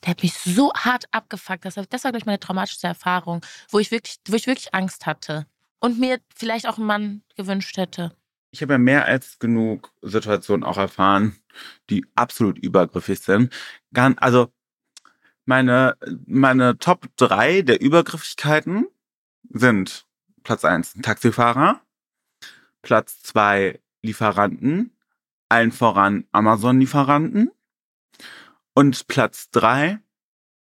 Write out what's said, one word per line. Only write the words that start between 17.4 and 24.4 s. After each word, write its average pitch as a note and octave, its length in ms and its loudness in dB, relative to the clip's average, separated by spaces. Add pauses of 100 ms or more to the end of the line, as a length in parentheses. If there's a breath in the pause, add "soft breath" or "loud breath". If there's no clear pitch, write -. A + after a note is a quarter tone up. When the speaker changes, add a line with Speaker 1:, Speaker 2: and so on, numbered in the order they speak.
Speaker 2:
der B2 180 2
Übergriffigkeiten D#3+ 1080 0 (640)
sind G#2+ 580 0 (360)
Platz - 220 -4
eins E2+ 300 0
ein - 80 -14
Taxifahrer, A#2+ 800 0 (1000 loud breath)
Platz - 400 -2
zwei G2+ 580 0 (220)
Lieferanten, A2 880 -2 (580)